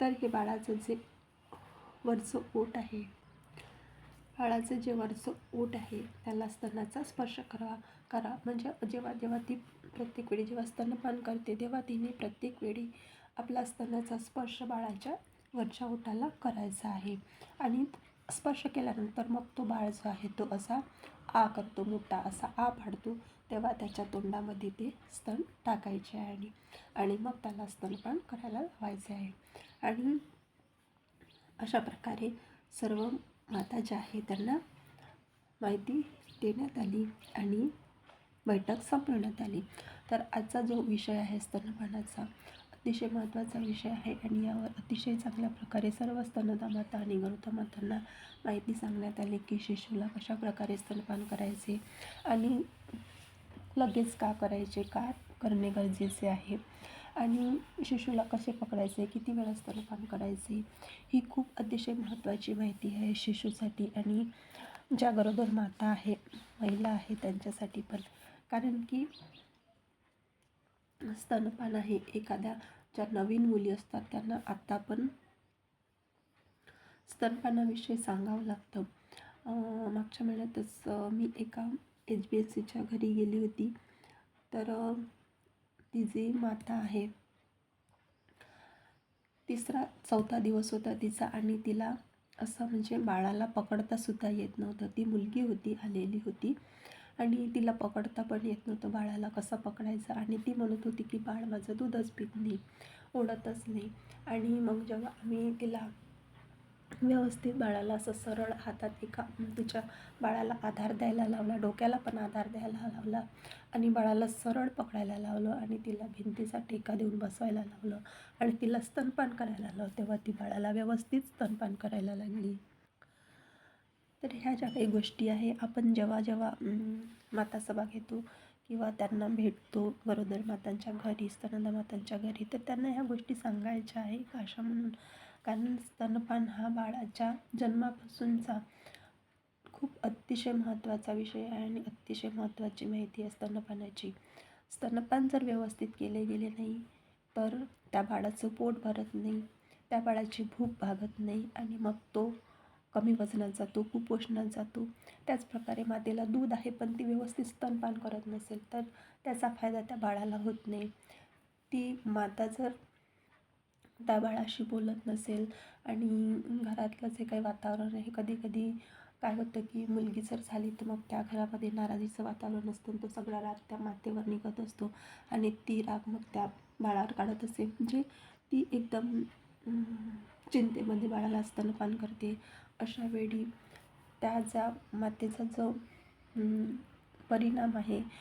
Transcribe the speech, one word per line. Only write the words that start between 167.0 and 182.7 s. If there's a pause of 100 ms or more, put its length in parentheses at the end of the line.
जे
काही
वातावरण
आहे,
कधी-कधी (500)
काय
होतं
की
मुलगी
जर
झाली,
तर
मग (100)
त्या (100)
घरामध्ये
नाराजीचं
वातावरण
असतं
आणि
तो
सगळा
राग (140)
त्या
मातेवर
निघत
असतो (380)
आणि
ती
राग
मग (140)
त्या (340)
बाळावर
काढत
असते.
म्हणजे (500)
ती
एकदम, (440)
अं, (680)
चिंतेमध्ये
बाळाला
स्तनपान
करते. (400)